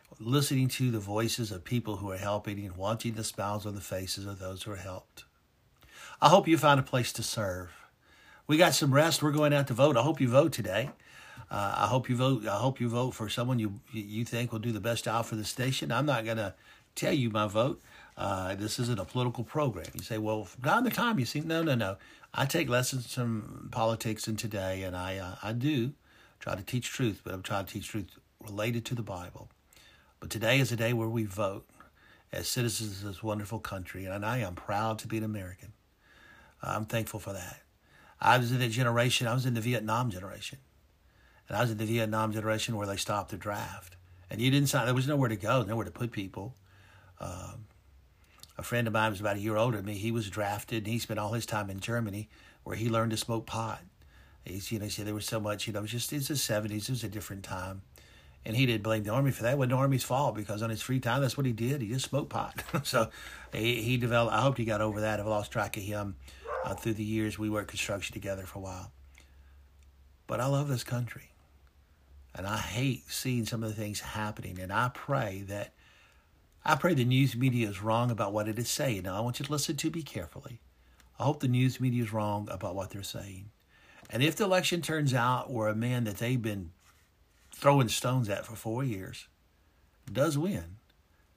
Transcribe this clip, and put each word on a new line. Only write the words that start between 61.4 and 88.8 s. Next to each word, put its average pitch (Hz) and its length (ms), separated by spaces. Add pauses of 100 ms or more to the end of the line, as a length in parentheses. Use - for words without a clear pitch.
he 127 80
did. 123 300
He 101 60
just 131 200
smoked 151 220
pot. - 320 (100)
<laughs> 156 120
So 117 260 (420)
he, 117 300
he 123 160
developed, 117 360
I 107 60
hoped - 180
he 117 60
got 107 160
over 107 220
that. 107 180
I've 104 60
lost 104 260
track 101 240
of 107 60
him, 101 340 (480)
uh, - 100
through 113 200
the 107 100
years. 107 340
We 107 120
worked 104 180
construction - 460
together 98 320
for - 120
a 98 40
while. 95 300 (1300)
But - 140
I 127 60
love 139 220
this 127 160
country. - 480 (1000)
And 92 120
I 104 120
hate 120 520
seeing 123 340
some 110 180
of 113 60
the 107 120
things 104 200
happening. 104 580
And 92 140
I 120 200
pray 104 560
that, 101 260 (880)
I 156 120
pray 175 180
the 127 100
news 131 320
media 120 320
is 98 140
wrong 113 280
about 101 220
what 107 160
it 110 100
is 117 120
saying. 117 320
Now, 92 140
I 104 40
want 123 180
you 143 60
to 143 80
listen 151 240
to 156 140
me 165 120
carefully. - 580 (580)
I 117 60
hope 147 160
the 139 80
news 123 320
media 123 220
is 107 100
wrong 104 380
about 95 240
what 95 160
they're 98 120
saying. 98 480 (580)
And 117 140
if 156 140
the 220 80
election 185 360
turns 151 320
out 123 380
where 110 180
a 107 60
man 120 300
that 104 140
they've 120 220
been 101 300 (840)
throwing 139 340
stones 127 400
at 101 180
for 113 100
four 117 260